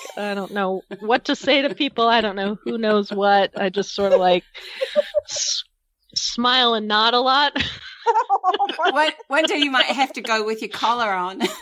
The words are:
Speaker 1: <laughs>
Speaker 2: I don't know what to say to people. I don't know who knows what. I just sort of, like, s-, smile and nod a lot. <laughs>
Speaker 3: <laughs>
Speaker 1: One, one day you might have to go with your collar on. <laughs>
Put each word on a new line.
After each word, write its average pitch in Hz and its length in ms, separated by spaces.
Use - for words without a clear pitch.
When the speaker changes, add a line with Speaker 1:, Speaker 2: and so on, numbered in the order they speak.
Speaker 1:
<laughs> - 100
Speaker 2:
I 208 160
don't 196 220
know 190 260
what 220 260
to 285 100
say 277 240
to 277 140
people. 240 340
I 233 140
don't 202 140
know 202 280
who 233 140
knows 214 340
what. 202 380
I 196 80
just 196 260
sort 196 200
of, 185 60
like, 180 240
s-, - 360
smile 247 580
and 214 160
nod 220 240
a 247 80
lot. 269 380
<laughs> - 40
Speaker 3:
<laughs> 403 680
Speaker 1:
One, 302 180
one 302 200
day 359 100
you 294 160
might 247 140
have 254 260
to 247 80
go 220 260
with 220 160
your 214 80
collar 226 400
on. 185 360
<laughs> - 40